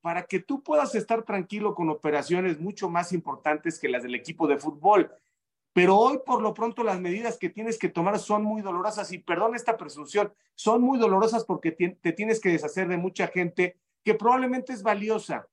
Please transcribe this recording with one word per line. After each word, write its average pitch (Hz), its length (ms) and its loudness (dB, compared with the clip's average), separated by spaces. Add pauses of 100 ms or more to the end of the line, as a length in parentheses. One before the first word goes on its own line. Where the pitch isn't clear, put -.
para 170 220 -4
que 185 160 -2
tú 277 240 -6
puedas 294 320 2
estar 226 280 0
tranquilo 208 520 -4
con 170 140 0
operaciones 151 720 0
mucho 185 300 -4
más 175 220 -2
importantes 151 640 -4
que 139 120 -4
las 123 140 -2
del 123 120 -8
equipo 160 320 -4
de 143 100 4
fútbol. 156 540 2 (640)
Pero 180 220 6
hoy, 254 280 4
por 247 160 0
lo 214 120 0
pronto, 226 300 -4
las 196 160 0
medidas 196 380 -4
que 185 120 -4
tienes 226 300 -6
que 180 100 -2
tomar 190 300 0
son 208 240 0
muy 214 180 -2
dolorosas, 196 500 -4
y 185 60 -10
perdón 196 380 -2
esta 226 200 -2
presunción, 170 580 -4 (220)
son 233 260 2
muy 254 180 4
dolorosas 226 460 4
porque 160 260 -2
ti-, 175 240 -2
te - 160 -2
tienes 220 280 0
que 190 100 2
deshacer 160 380 0
de 180 100 -2
mucha 180 300 -2
gente 180 500 -2 (260)
que 214 100 2
probablemente 254 600 2
es 196 100 -12
valiosa 208 680 -2